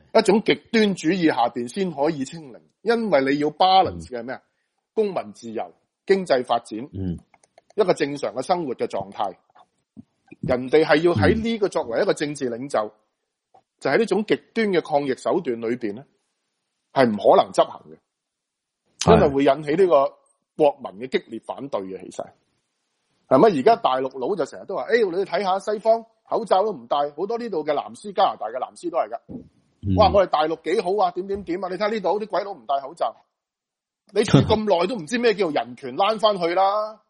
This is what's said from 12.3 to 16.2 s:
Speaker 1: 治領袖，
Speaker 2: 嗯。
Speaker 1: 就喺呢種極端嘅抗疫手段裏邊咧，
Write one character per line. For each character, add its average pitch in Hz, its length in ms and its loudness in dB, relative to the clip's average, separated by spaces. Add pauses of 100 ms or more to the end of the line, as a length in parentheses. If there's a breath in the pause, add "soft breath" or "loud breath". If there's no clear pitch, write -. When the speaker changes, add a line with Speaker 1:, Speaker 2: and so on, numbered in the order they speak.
Speaker 1:
治 135 160 -4
領 123 200 -8
袖， 107 220 -4 (600)
Speaker 2:
嗯。 - 80 -20 (200)
Speaker 1:
就 139 100 -2
喺 147 80 4
呢 226 80 2
種 202 180 -2
極 151 120 0 (160)
端 226 160 0
嘅 180 120 0
抗 143 260 -2
疫 131 100 -2
手 135 240 -2
段 123 200 -6
裏 117 60 -6 (100)
邊 104 180 -6
咧， 135 100 -16 (880)